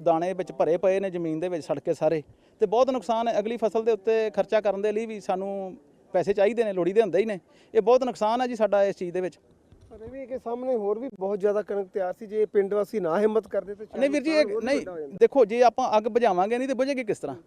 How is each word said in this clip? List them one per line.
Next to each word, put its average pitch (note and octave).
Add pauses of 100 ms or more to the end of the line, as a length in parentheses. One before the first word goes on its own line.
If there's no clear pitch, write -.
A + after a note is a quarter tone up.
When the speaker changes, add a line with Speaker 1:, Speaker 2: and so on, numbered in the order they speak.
Speaker 1:
ਦਾਣੇ E3+
ਵਿੱਚ F3+
ਭਰੇ E3
ਪਏ F#3+
ਨੇ G3
ਜ਼ਮੀਨ E3
ਦੇ F3+
ਵਿੱਚ E3+
ਸੜ D3
ਕੇ E3
ਸਾਰੇ। D#3 (380)
ਤੇ A3
ਬਹੁਤ A#3+
ਨੁਕਸਾਨ A3+
ਹੈ। G3+
ਅਗਲੀ A3
ਫਸਲ A3
ਦੇ A3+
ਉੱਤੇ A3
ਖਰਚਾ G3+
ਕਰਨ G3
ਦੇ G#3+
ਲਈ A3
ਵੀ A3
ਸਾਨੂੰ F#3+ (360)
ਪੈਸੇ F#3
ਚਾਹੀਦੇ G#3
ਨੇ, G3+
ਲੋੜੀਂਦੇ F#3
ਹੁੰਦੇ F3+
ਹੀ G#3+
ਨੇ। G#3 (360)
ਇਹ A3+
ਬਹੁਤ B3
ਨੁਕਸਾਨ A#3
ਹੈ B3+
ਜੀ B3
ਸਾਡਾ G3+
ਇਸ G3
ਚੀਜ਼ F3
ਦੇ F3+
ਵਿੱਚ। F3+ (520)
Speaker 2:
ਪਰ A3
ਇਹ A#3
ਵੀ C4+
ਕਿ B3
ਸਾਹਮਣੇ B3
ਹੋਰ G#3
ਵੀ C4 (120)
ਬਹੁਤ F#3+
ਜ਼ਿਆਦਾ G#3
ਕਣਕ G3
ਤਿਆਰ F#3
ਸੀ, A3+
ਜੇ G#3+
ਪਿੰਡ G3
ਵਾਸੀ G#3
ਨਾ E3+
ਹਿੰਮਤ G#3+
ਕਰਦੇ G3
ਤਾਂ G#3+
ਸ਼ਾਇਦ A3
Speaker 1:
ਨਹੀਂ C#4
ਵੀਰ C#4+
ਜੀ, D4+
Speaker 2:
ਨੁਕਸਾਨ D4+
Speaker 1:
ਇਹ G3+
Speaker 2:
ਹੋਰ A3+
ਵੀ A3
Speaker 1:
ਨਹੀਂ, C#4
Speaker 2:
ਵੱਡਾ F3+
ਹੋ E3
ਜਾਂਦਾ। D3+
Speaker 1:
ਦੇਖੋ A#3
ਜੇ A#3
ਆਪਾਂ A#3
ਅੱਗ G#3+
ਬੁਝਾਵਾਂਗੇ A3
ਨਹੀਂ C4
ਤੇ C4+
ਬੁਝੇਗੀ C4
ਕਿਸ G3+
ਤਰ੍ਹਾਂ? C3+ (100)